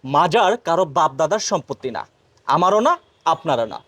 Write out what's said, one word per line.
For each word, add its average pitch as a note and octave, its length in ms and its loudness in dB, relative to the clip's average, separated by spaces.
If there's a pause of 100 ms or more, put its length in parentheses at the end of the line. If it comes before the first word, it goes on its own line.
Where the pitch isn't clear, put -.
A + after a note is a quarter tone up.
(160)
মাজার F3 360 4 (160)
কারো E3+ 160 0 (140)
বাপ D#3 220 2
দাদার F3 300 0
সম্পত্তি C#3 460 -6
না, D2 60 -8 (460)
আমারও F3+ 400 2
না, F4 60 2 (400)
আপনারও B2+ 400 -2
না। - 140 -14